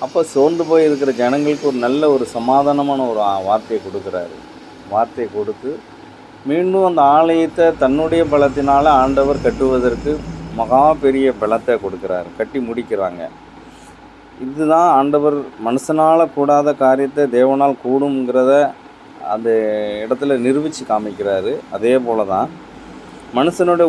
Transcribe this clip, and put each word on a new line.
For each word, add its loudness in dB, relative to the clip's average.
அப்போ -2
சோர்ந்து 0
போய் 4
இருக்கிற 0
ஜனங்களுக்கு 0
ஒரு 0
நல்ல, 0
ஒரு 0
சமாதானமான 0
ஒரு, -2
ஆ, 0
வார்த்தையை -2
கொடுக்குறாரு. -8
வார்த்தையை -2
கொடுத்து, -8
மீண்டும் 0
அந்த 2
ஆலயத்தை 2
தன்னுடைய 2
பலத்தினால 2
ஆண்டவர் 2
கட்டுவதற்கு 0
மகா 2
பெரிய 2
பலத்தை 0
கொடுக்குறாரு. -6
கட்டி -6
முடிக்கிறாங்க. -6
இதுதான் 2
ஆண்டவர் 2
மனுஷனால 2
கூடாத 2
காரியத்தை 0
தேவனால் 2
கூடுங்கிறத 2
அந்த -2
இடத்துல -2
நிரூபித்து -2
காமிக்கிறாரு. -2
அதே 2
போல -2
தான் -2
மனுஷனுடைய 2